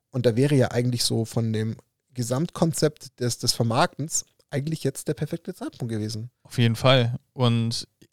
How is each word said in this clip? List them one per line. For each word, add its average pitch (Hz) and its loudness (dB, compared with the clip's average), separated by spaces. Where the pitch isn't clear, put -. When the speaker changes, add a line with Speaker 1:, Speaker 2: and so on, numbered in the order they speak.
Speaker 1:
Und 127 -4
da 113 6
wäre 143 4
ja 123 4
eigentlich 123 0
so 113 0
von 113 -2
dem 110 -2
Gesamtkonzept 151 -2
des, 123 -2
des 120 0
Vermarktens 131 0
eigentlich 147 -4
jetzt - -2
der 151 -2
perfekte 170 -8
Zeitpunkt 135 -8
gewesen. 110 -6
Speaker 2:
Auf - -6
jeden 117 4
Fall. 127 4
Und 117 0